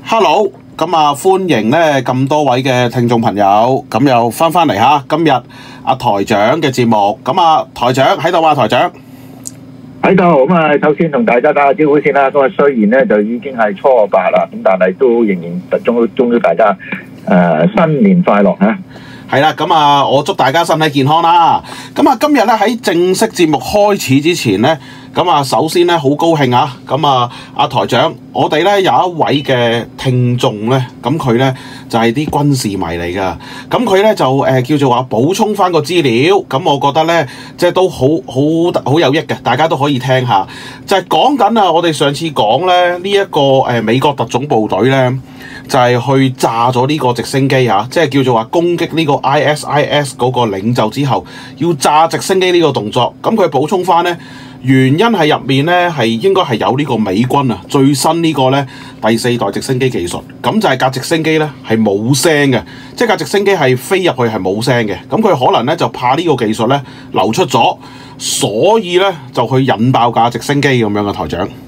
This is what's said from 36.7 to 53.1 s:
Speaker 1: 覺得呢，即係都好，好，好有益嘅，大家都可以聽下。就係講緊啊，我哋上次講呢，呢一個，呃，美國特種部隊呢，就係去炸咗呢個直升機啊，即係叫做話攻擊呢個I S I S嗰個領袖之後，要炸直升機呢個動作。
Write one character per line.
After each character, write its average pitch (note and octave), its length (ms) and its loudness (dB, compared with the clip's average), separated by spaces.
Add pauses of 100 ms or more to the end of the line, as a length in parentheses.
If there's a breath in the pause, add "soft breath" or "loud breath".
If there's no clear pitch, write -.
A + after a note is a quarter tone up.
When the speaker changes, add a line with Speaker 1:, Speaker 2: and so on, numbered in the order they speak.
Speaker 1:
覺 C#3 180 0
得 D#3+ 60 2 (100)
呢， D#3+ 140 0 (300 loud breath)
即 F3 100 0
係 F3 60 2
都 F3+ 160 2
好， C3 180 -2 (220)
好， D#3 640 0
好 D#3 80 4
有 B2+ 120 2
益 D#3+ 60 0
嘅， A#2+ 240 -6
大 A#2+ 140 0
家 D#3 100 2
都 D#3+ 100 -2
可 C#3+ 140 0
以 C3 80 -2
聽 B2+ 260 0
下。 G2+ 220 0 (400 loud breath)
就 G3 120 2
係 F3+ 80 -2
講 A#3+ 300 2
緊 A3 220 2
啊， F#3 140 2
我 E3+ 100 2
哋 E3+ 100 0
上 C#3+ 220 0
次 D#3+ 120 -6
講 C3 380 0
呢， F3+ 340 2
呢 F#3+ 120 -6
一 G3+ 140 2
個， - 160 -2 (260)
呃， A#2 160 -2
美 A#2 160 0
國 C#3+ 140 2
特 B2+ 140 -4
種 B2+ 200 -4
部 A2+ 220 0
隊 G#2+ 200 0
呢， C3 320 0 (460 loud breath)
就 - 100 -2
係 B2 220 2 (200)
去 C3+ 120 2
炸 B2 400 0
咗 B2+ 160 0
呢 D3+ 120 -2
個 B2+ 140 0
直 A#2 120 -4
升 C3+ 240 -2
機 C3 180 2
啊， A2 240 0
即 - 80 -2
係 D3+ 100 2
叫 C3+ 140 0
做 B2 120 2
話 A2 100 0
攻 F3 320 0
擊 E3 180 -4
呢 D#3+ 120 0
個 C#3+ 80 2
I C#3 300 0
S D3 220 -2
I C#3+ 180 0
S D3 340 -4
嗰 B2 120 0
個 B2+ 120 -2 (120)
領 A2 220 -2
袖 A2 140 0
之 C#3 160 -4
後， A2+ 180 -2 (320 loud breath)
要 E3+ 160 -2
炸 D#3 340 2
直 D3+ 140 -4
升 F#3+ 180 0
機 F#3 140 2
呢 F3 80 4
個 D3+ 120 2
動 G#2+ 180 -4
作。 A#2+ 320 -2